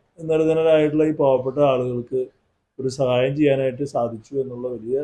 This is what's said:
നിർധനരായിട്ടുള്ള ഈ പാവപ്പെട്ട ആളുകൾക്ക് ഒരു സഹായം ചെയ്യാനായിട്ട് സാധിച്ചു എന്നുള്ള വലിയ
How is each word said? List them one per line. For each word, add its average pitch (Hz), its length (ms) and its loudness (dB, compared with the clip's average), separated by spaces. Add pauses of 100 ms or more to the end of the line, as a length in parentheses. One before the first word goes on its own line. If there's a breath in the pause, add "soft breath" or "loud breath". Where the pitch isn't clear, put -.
(220)
നിർധനരായിട്ടുള്ള 156 840 2
ഈ 156 120 0
പാവപ്പെട്ട 135 480 0
ആളുകൾക്ക് 127 560 -2 (580)
ഒരു 131 100 -4
സഹായം 127 460 0
ചെയ്യാനായിട്ട് 135 500 0
സാധിച്ചു 117 500 -4
എന്നുള്ള 123 340 -6
വലിയ 120 360 -4